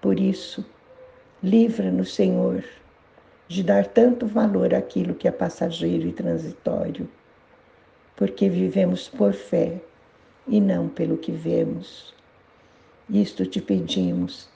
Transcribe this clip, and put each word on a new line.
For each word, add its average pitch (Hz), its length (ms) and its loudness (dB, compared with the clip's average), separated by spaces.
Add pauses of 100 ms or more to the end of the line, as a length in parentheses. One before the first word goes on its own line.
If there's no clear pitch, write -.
Por 190 180 2
isso, - 440 -2 (760)
livra-nos, 190 720 2
Senhor, 185 500 2 (840)
de 185 160 -4
dar 202 240 4
tanto 240 400 4
valor 202 460 2
àquilo 180 420 -2
que - 120 -2
é 175 40 4
passageiro 170 760 -2
e 170 60 -4
transitório, - 960 -4 (1040)
porque - 320 0
vivemos - 640 0
por - 240 2
fé 170 480 -2 (680)
e 214 140 4
não 180 260 0
pelo 160 300 -2
que - 140 -8
vemos. 165 840 -4 (960)
Isto 196 360 0
te 95 140 -6
pedimos 90 960 -2